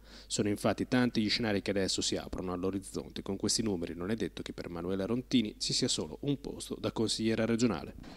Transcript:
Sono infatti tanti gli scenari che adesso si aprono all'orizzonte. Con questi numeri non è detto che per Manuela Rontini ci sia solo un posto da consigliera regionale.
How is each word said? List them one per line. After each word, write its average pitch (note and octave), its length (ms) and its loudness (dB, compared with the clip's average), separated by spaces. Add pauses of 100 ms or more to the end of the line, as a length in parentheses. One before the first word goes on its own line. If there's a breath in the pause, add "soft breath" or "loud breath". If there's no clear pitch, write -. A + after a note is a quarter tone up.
(280 soft breath)
Sono G#2 200 2
infatti G2+ 380 2
tanti B2 340 4
gli G#2 80 4
scenari G#2 340 2
che - 80 -2
adesso G2 300 2
si F#2+ 160 0
aprono F2 360 -4
all'orizzonte. F2+ 680 -4
Con G2 140 -4
questi G#2 260 0
numeri F2 320 0
non F2 160 -4
è A2+ 40 0
detto F#2 280 -2
che - 100 -8
per D#2+ 160 -8
Manuela F2 360 -2
Rontini A2+ 540 2
ci - 140 -2
sia C3+ 160 2
solo D#2 340 -2
un C#3+ 180 0
posto - 380 -8
da G#2+ 140 -2
consigliera A2 520 2
regionale. A2+ 500 2 (220 loud breath)